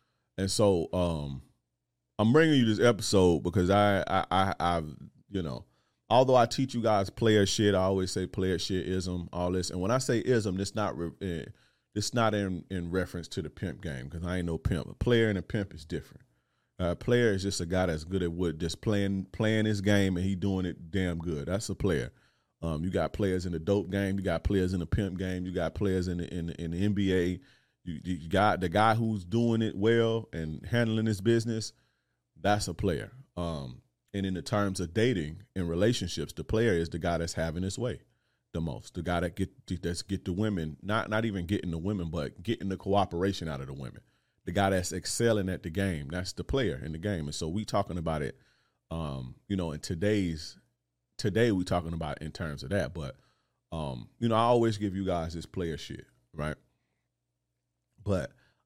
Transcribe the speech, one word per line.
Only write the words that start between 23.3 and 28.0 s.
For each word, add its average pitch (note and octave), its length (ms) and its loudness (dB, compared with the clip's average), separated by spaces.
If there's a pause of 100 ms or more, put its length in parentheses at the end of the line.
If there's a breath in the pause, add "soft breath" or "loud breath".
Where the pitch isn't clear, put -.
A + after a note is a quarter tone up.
in F2+ 60 -4
the E2 80 -4
dope F#2 300 0
game, G2 280 0
you F#2+ 60 -4
got E2+ 200 -2
players F#2 300 2
in F#2 60 0
the E2+ 60 -2
pimp F#2+ 320 -2
game, F#2 280 -4
you F#2 60 -6
got E2+ 240 -2
players F#2 320 0
in F2+ 100 -2
the, E2+ 160 -6
in E2+ 140 -6
the, - 140 -8
in E2+ 100 -4
the E2+ 60 -4
N G#2 160 2
B F#2+ 200 2
A. F2+ 260 2 (460 soft breath)
You, E2 180 -8